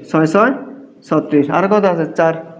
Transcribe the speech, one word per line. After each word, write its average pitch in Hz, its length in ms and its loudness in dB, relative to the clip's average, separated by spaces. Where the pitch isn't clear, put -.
ছয় 160 160 2
ছয় 208 240 2
ছত্রিশ। 147 460 0
আর 170 180 0
কত 202 180 2
আছে? 170 280 0
চার। 165 200 2